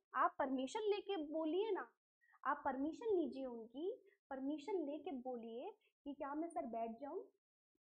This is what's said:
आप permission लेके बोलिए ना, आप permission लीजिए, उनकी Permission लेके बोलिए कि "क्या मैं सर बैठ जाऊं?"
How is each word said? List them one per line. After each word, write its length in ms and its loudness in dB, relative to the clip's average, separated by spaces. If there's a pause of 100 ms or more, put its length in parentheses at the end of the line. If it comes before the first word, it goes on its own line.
(140)
आप 260 4
permission 500 2
लेके 280 2 (140)
बोलिए 400 2
ना, 160 -2 (560)
आप 220 0
permission 500 2
लीजिए, 300 2
उनकी 460 -6 (380)
Permission 560 0
लेके 260 -4
बोलिए 600 -4 (320)
कि 80 -4
"क्या 200 -4
मैं 140 0
सर 180 -2
बैठ 340 -2
जाऊं?" 220 -4 (600)